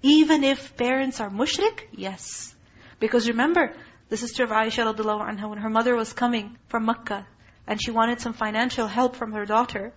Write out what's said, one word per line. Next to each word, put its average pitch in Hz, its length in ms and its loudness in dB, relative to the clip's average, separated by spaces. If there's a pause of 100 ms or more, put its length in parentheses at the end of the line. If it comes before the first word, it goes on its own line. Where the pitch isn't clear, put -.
Even 302 420 6
if 269 320 0
parents 262 440 0
are 208 100 -6
mushrik, 311 600 -2
yes. - 640 -12 (440)
Because 220 280 2
remember, 277 460 2 (380)
the 220 80 -4
sister 240 260 -2
of 226 60 -2
Aisha 220 340 0
radhiyallahu 214 460 -2
anha, 208 180 -8
when 208 120 -10
her 220 100 -4
mother 233 260 2
was 226 160 -4
coming 233 460 -2 (100)
from 226 160 -2
Makkah, 208 400 -4 (440)
and 214 120 -4
she 233 120 -6
wanted 226 280 2
some 233 120 -6
financial 220 560 -2
help 247 260 0
from 226 160 -8
her 208 160 -6
daughter, 220 500 0